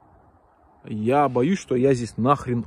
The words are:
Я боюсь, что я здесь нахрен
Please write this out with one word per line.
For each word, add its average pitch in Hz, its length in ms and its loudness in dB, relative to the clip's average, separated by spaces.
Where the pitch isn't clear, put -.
Я 117 440 0
боюсь, 131 300 0
что - 180 -4
я 131 180 4
здесь 120 220 -6
нахрен 120 500 0